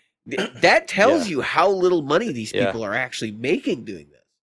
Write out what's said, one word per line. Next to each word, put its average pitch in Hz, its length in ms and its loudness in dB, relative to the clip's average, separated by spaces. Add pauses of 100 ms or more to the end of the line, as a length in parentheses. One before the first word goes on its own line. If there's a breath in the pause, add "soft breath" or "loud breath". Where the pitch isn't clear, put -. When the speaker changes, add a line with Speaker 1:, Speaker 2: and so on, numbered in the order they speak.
(280)
Speaker 1:
th-, 185 240 -4
Speaker 2:
<clears throat> 120 100 -12
Speaker 1:
that 233 260 4
tells 262 380 4
Speaker 2:
Yeah. 196 40 -6
Speaker 1:
you 143 120 -2
how 170 280 2
little 180 320 2
money 170 300 0
these 113 220 -8
Speaker 2:
Yeah. 101 120 2
Speaker 1:
people 113 180 -4
are 101 100 -4
actually 120 380 -6
making 135 520 -4
doing 85 260 -14
this. - 100 -20 (220)